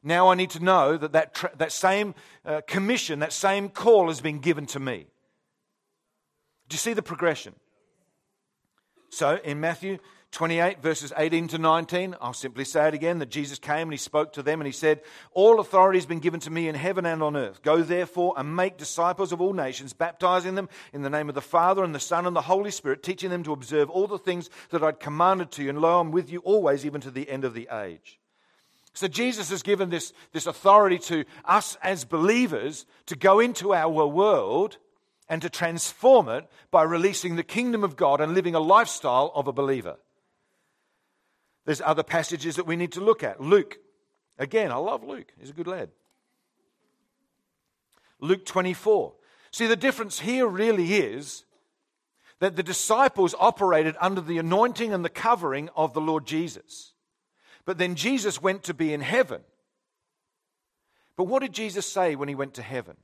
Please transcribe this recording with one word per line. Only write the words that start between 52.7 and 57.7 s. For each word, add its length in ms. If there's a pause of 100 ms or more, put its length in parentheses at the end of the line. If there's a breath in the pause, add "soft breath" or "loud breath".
operated 600
under 180
the 180
anointing 560
and 120
the 40
covering 640
of 200
the 80
Lord 260
Jesus. 640 (720 soft breath)
But 140